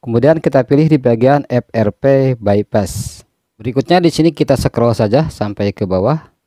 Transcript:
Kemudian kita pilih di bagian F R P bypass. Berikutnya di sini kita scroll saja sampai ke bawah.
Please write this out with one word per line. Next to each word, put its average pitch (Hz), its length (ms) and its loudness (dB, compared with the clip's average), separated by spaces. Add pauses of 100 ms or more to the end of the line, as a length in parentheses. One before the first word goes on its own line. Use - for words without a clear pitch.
Kemudian 127 400 2
kita 135 240 0
pilih 147 240 2
di 156 80 2
bagian 127 560 2
F 123 160 -2
R 107 240 -2
P 135 480 0
bypass. 101 800 -4 (360)
Berikutnya 135 460 -2
di 170 80 2
sini 160 240 0
kita 135 240 0
scroll 120 320 0
saja 120 400 0
sampai 104 400 -6
ke 101 160 -6
bawah. 101 480 -2 (120)